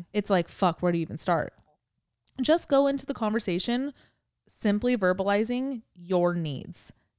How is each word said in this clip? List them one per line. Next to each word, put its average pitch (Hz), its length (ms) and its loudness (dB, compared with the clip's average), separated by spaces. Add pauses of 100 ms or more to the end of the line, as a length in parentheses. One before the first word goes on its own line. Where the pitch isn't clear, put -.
(120)
It's 208 180 -2
like, 180 180 2
fuck, - 340 0
where 180 100 2
do 170 60 0
you 170 40 0
even 160 160 -8
start? - 340 0 (880)
Just 302 280 2
go 277 180 4
into 277 200 -2
the 277 80 -6
conversation 226 800 -2 (540)
simply 220 500 0
verbalizing 214 840 0 (140)
your 175 380 2
needs, 160 580 -6 (260)